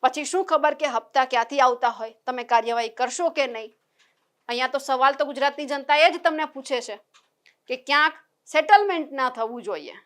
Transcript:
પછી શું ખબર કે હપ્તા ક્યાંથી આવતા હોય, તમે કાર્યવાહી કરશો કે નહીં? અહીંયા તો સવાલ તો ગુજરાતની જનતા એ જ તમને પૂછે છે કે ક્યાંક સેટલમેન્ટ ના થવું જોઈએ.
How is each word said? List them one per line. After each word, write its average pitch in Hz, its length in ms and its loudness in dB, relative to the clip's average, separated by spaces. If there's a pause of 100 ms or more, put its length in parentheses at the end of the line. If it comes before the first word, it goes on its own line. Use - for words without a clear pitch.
પછી 294 280 -2
શું 370 140 -2
ખબર 302 320 0
કે 294 180 -4
હપ્તા 262 320 0
ક્યાંથી 254 380 0
આવતા 247 340 0
હોય, 220 160 -10 (120)
તમે 247 180 -6
કાર્યવાહી 233 520 0
કરશો 311 400 -2
કે 285 120 2
નહીં? 226 280 -12 (720)
અહીંયા 247 240 -2
તો 269 140 -6
સવાલ 269 280 2
તો 285 100 -2
ગુજરાતની 277 460 -2
જનતા 294 360 2
એ - 20 8
જ 349 100 0
તમને 311 300 0
પૂછે 262 320 -6
છે 220 160 -12 (720)
કે 254 160 -8
ક્યાંક 302 400 2 (220)
સેટલમેન્ટ 330 640 4
ના 262 180 0
થવું 233 340 -6
જોઈએ. 151 420 -10